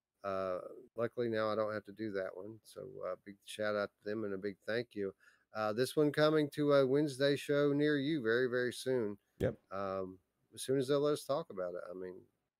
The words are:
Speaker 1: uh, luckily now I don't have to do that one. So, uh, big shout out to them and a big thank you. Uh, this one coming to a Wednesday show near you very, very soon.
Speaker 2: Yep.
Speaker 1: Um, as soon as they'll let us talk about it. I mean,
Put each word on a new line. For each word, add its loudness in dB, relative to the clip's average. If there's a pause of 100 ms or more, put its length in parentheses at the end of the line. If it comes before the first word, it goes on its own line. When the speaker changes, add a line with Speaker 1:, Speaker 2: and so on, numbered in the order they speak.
(240)
Speaker 1:
uh, -2 (360)
luckily -2
now 2
I 0
don't 0
have -6
to -14
do -6
that -4
one. -12
So, -16 (240)
uh, -4 (100)
big -14
shout -2
out 0
to -10
them -2
and -4
a -4
big -4 (100)
thank -2
you. -4 (420)
Uh, 0
this 0
one 4
coming 4
to 2
a 8
Wednesday 2
show 2
near 4
you 0
very, 4
very 0
soon. -2 (220)
Speaker 2:
Yep. 0 (160)
Speaker 1:
Um, -4 (340)
as -14
soon 0
as 0
they'll 2
let 2
us -4
talk -2
about -6
it. -8
I -10
mean, -10 (460)